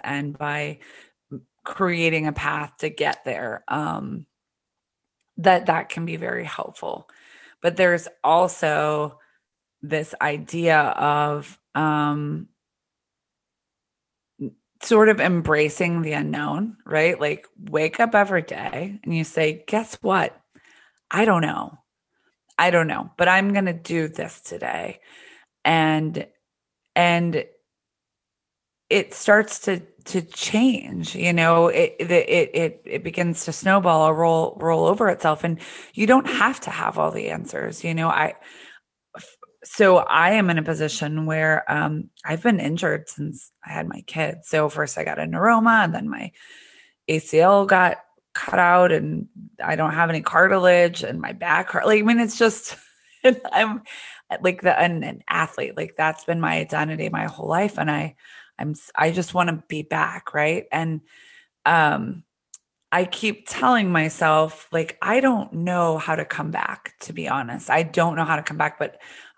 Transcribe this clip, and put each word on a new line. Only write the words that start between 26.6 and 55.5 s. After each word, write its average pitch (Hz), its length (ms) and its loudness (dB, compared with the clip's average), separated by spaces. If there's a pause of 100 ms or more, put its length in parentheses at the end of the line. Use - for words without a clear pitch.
and 170 480 2 (1500)
it - 240 0
starts 214 460 2
to, 185 200 -2 (260)
to 185 160 -2
change, 214 920 -2
you 175 180 0
know, 170 360 6
it, 160 320 2
it, 170 100 -4
it, 170 440 4
it, 160 320 -2
it - 180 -8
begins 170 400 -4
to 165 80 -8
snowball 180 560 4
or 160 60 4
roll, 165 460 2
roll 165 260 2
over 202 220 2
itself. 160 360 0
And 165 160 -2 (340)
you 214 120 0
don't 262 200 6
have 247 360 0
to - 80 -10
have - 280 -4
all 156 120 0
the 53 200 -6
answers, - 540 -8
you 165 100 -4
know, 165 140 -2
I, - 260 0 (800)
f-, - 220 -20 (260)
so 185 360 6
I 165 320 2
am 208 180 2
in 170 80 0
a 160 60 -2
position 156 640 -4
where, 156 440 0
um, 151 380 -4 (160)
I've 165 180 -6
been 220 180 4
injured 156 500 -4
since - 420 -10 (140)
I - 60 -14
had 160 160 -8
my - 180 -10
kids. 160 420 -6
So 151 220 2
first 151 260 -6
I - 80 -4
got 78 140 -6
a 156 60 -4
neuroma 220 600 4
and 170 100 -2
then - 140 -6
my - 240 -10 (760)
A 160 100 0
C 156 220 2
L 196 260 6
got 185 320 4 (340)
cut - 260 -4
out 180 320 6
and 156 380 -2 (340)
I 156 140 -2
don't 156 160 0
have 165 160 2
any 160 140 -4
cartilage 180 800 4
and - 180 -6
my - 120 -8
back 170 400 -2
hurt. - 140 0
Like, 214 140 4
I 214 60 2
mean, 233 140 4
it's 226 180 -4
just, - 360 0 (420)
<laughs> - 360 2
I'm 220 300 0 (580)
like 185 220 0
the, 180 180 2
an, 170 240 0
an - 240 -12
athlete, - 480 -4